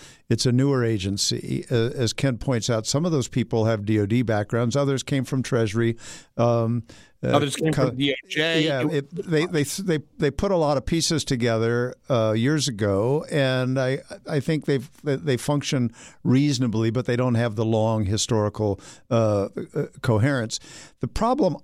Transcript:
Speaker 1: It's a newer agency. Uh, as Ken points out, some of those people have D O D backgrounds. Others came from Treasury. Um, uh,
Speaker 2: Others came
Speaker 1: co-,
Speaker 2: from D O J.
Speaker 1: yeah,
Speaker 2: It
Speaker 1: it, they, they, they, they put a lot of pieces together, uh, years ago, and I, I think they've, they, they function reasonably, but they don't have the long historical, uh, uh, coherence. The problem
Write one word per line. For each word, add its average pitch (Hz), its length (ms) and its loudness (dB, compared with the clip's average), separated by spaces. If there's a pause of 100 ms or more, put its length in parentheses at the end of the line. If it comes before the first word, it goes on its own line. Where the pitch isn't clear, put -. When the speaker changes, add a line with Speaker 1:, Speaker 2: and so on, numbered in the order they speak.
(300)
Speaker 1:
It's 113 160 0
a 127 60 4
newer 131 320 4
agency. 101 840 -2
Uh, 117 260 2
as 123 180 0
Ken 131 240 0
points 117 320 -2
out, 113 180 -2
some 147 180 0
of 180 60 0
those 139 160 0
people 113 380 0
have 107 200 0
D 107 140 2
O 104 60 2
D 117 160 2
backgrounds. 113 560 0
Others 139 260 0
came 131 220 -2
from 131 180 -2
Treasury. 113 540 0 (400)
Um, 117 460 2 (400)
uh, 127 40 -2
Speaker 2:
Others 139 300 2
came 160 140 0
Speaker 1:
co-, 135 180 2
Speaker 2:
from 120 80 -6
D 139 140 2
O - 160 -8
J. 160 380 0
Speaker 1:
yeah, 139 160 0
Speaker 2:
It 151 120 0
Speaker 1:
it, 139 180 -4
they, 170 340 0
they, 175 180 0
they, 165 360 -2 (180)
they 147 140 2
put 202 180 -2
a 196 60 2
lot 147 220 2
of 123 80 -4
pieces 165 380 0
together, 120 720 0 (140)
uh, 113 260 2
years 131 320 0
ago, 110 640 0
and 131 480 0
I, 131 200 -2 (280)
I 156 120 -2
think 156 260 -2
they've, 139 240 -2 (140)
they, 143 140 -2
they 135 200 0
function 139 540 0 (320)
reasonably, 123 680 2
but 120 160 -2
they 120 100 0
don't 123 200 2
have 113 200 0
the 113 100 0
long 110 400 2
historical, 104 760 0 (320)
uh, 107 380 2 (260)
uh, - 100 -2 (160)
coherence. 117 580 0 (400)
The 135 80 -4
problem 214 560 0